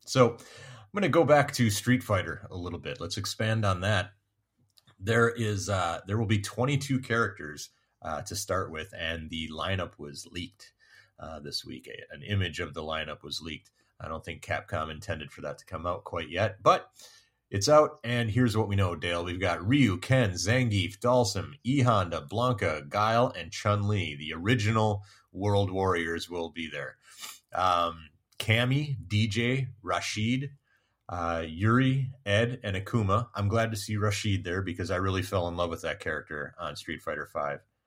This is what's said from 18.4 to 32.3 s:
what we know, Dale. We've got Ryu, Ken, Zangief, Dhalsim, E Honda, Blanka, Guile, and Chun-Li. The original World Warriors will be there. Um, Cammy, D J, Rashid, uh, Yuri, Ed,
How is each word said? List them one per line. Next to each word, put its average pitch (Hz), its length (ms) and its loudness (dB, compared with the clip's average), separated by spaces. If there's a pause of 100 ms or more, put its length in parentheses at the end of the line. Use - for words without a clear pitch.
what 110 100 2
we 101 100 0
know, 90 200 2
Dale. 87 280 -2
We've 90 140 -4
got 87 280 0
Ryu, 117 320 6
Ken, 123 340 4
Zangief, 101 680 0
Dhalsim, 113 540 2 (120)
E 135 180 2
Honda, 87 460 2
Blanka, 98 600 0
Guile, 113 480 2
and 82 160 -10
Chun-Li. 101 640 0
The 76 160 -10
original 107 720 2 (280)
World 101 380 2
Warriors 87 600 0
will 85 180 -4
be 80 200 -10
there. 69 280 -10 (580)
Um, 85 540 0 (300)
Cammy, 127 580 0 (100)
D 107 220 2
J, 120 400 0 (140)
Rashid, 110 680 -2 (600)
uh, 85 360 -2
Yuri, 120 640 2 (140)
Ed, 113 400 2